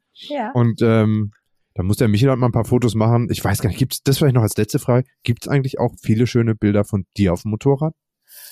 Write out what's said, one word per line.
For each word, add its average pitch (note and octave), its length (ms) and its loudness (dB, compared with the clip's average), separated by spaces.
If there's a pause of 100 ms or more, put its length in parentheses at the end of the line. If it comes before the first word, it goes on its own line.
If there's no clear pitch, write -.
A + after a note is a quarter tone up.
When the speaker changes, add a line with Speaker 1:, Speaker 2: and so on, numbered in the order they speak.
(140)
Speaker 1:
Ja. B3+ 380 -8
Speaker 2:
Und, A#2+ 280 0
ähm, A2 520 2 (420)
da F2+ 80 -4
muss G2 140 0
der B2+ 120 2
Michael G#2+ 220 2
halt B2+ 80 0
mal B2+ 80 2
ein A#2 60 0
paar A2+ 140 -2
Fotos A#2+ 280 0
machen. A2+ 360 2
Ich - 140 -6
weiß G2+ 160 -2
gar - 80 -2
nicht, F2 100 -4
gibt's - 260 -4
das C3+ 140 2
vielleicht C#3 180 2
noch A#2 60 4
als G#2 140 -2
letzte A2 220 -2
Frage? B2+ 280 0 (160)
Gibt's - 260 -4
eigentlich C3+ 320 -2
auch D3+ 200 -2
viele A#2 260 0
schöne A2+ 280 0
Bilder G#2 300 2
von F#2+ 200 -4 (120)
dir F#2+ 160 2
auf F2 100 -2
dem G#2+ 80 -6
Motorrad? C#3 440 -2 (580)